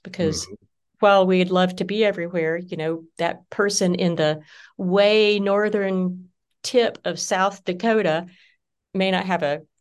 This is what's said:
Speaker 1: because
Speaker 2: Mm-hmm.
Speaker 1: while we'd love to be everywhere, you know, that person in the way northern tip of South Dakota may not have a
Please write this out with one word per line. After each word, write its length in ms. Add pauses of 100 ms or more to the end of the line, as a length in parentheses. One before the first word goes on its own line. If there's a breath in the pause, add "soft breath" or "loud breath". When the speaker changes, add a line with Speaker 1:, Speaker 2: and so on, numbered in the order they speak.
Speaker 1:
because 420
Speaker 2:
Mm-hmm. 80 (460)
Speaker 1:
while 260
we'd 240
love 260
to 80
be 200
everywhere, 520
you 200
know, 280 (140)
that 320
person 460
in 180
the 280 (340 loud breath)
way 640
northern 880 (340)
tip 420
of 140
South 460
Dakota 640 (680 loud breath)
may 160
not 160
have 160
a 200 (180)